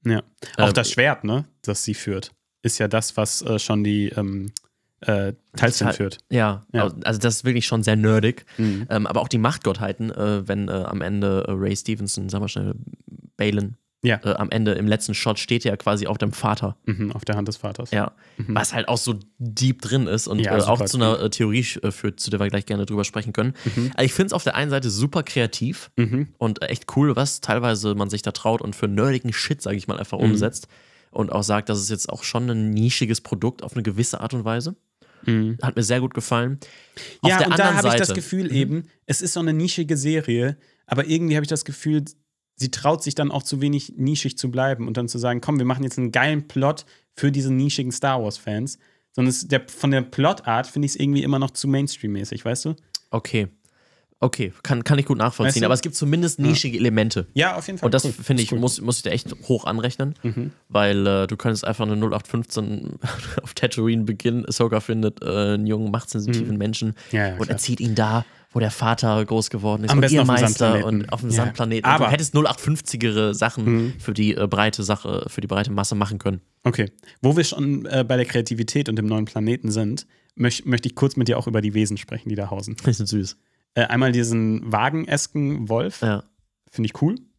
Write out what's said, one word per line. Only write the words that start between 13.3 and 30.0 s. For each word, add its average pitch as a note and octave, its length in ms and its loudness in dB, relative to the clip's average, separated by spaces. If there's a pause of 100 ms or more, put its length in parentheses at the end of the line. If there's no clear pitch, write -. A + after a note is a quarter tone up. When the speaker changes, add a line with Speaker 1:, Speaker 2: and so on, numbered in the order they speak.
Speaker 2:
Balin, G#2 380 0 (280)
Speaker 1:
Ja. A2+ 200 2
Speaker 2:
äh, G#2 120 0
am - 140 -4
Ende A2 240 2
im G2+ 140 0
letzten G#2+ 260 0
Shot G#2 260 0
steht - 240 -2
ja G2+ 140 0
quasi G#2 300 0
auf G#2+ 100 -2
dem G#2 140 -2
Vater. G#2 540 -2
Speaker 1:
Mhm, G#2 260 -4
auf A2 140 -10
der G#2+ 100 -2
Hand G2+ 120 -2
des G#2 100 -6
Vaters. G#2 340 -10
Speaker 2:
Ja. G#2 220 0 (240)
Speaker 1:
Mhm. A2 180 -4
Speaker 2:
Was G#2+ 180 0
halt A#2+ 140 -2
auch A#2+ 100 0
so A2+ 220 -2 (180)
deep B2 460 0
drin A#2+ 240 2
ist G#2+ 200 0
und, G#2+ 120 0
Speaker 1:
Ja, G#2 180 2
Speaker 2:
äh, G2+ 40 4
auch A#2 160 4
Speaker 1:
super G#2+ 80 0
Speaker 2:
zu B2+ 120 -2
einer, A2+ 200 4
Speaker 1:
deep. - 80 -2
Speaker 2:
äh, A2 40 2
Theorie, A2+ 360 2 (180)
äh, G#2 80 0
führt, - 280 -6
zu - 120 -4
der G#2 80 -2
wir G2+ 100 0
gleich G2+ 160 -2
gerne G2+ 220 -2
drüber G#2 160 -2
sprechen G#2+ 300 -6
können. B2 200 0 (220)
Speaker 1:
Mhm. B2 200 0
Speaker 2:
Also C3+ 100 2
ich C3+ 80 0
find's G3 200 0
auf - 100 -2
der - 120 -2
einen C#3+ 160 -2
Seite C3 180 0
super C3+ 320 0
kreativ - 760 -4
Speaker 1:
Mhm. B2+ 320 0 (100)
Speaker 2:
und A2 240 -2
echt - 220 -6 (100)
cool, C#3 200 4
was - 260 -2
teilweise G#2+ 520 0
man G2+ 160 0
sich G#2 140 -6
da G#2 80 -4
traut A2+ 320 0
und G#2 120 -6
für A2 120 -2
nerdigen A#2+ 460 0
Shit, - 280 -4
sag G2 140 -4
ich F#2+ 120 -6
mal, G2+ 120 -4
einfach G2+ 180 -8